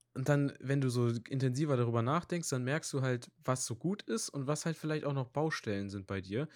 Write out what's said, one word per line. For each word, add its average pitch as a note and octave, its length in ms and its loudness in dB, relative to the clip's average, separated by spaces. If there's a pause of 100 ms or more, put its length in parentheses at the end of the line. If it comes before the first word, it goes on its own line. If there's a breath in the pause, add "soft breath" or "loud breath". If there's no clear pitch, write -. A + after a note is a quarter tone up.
(140)
und C3+ 140 -2
dann, C#3+ 320 4
wenn C#3 200 2
du C3 100 4
so A#2+ 180 4 (200)
intensiver C3+ 480 2
darüber A#2 260 4
nachdenkst, E3 460 0
dann B2+ 160 0
merkst D3 280 -2
du C#3 100 0
halt, B2 280 0 (140)
was B2+ 220 0
so A#2+ 100 -4
gut F3+ 260 -2
ist - 260 -2
und C#3 180 -4
was D3+ 180 0
halt D#3+ 120 0
vielleicht D3+ 280 -2
auch C#3+ 80 0
noch C3 160 0
Baustellen G#2+ 640 0
sind G2 160 -6
bei G2 140 -2
dir. G2+ 360 -2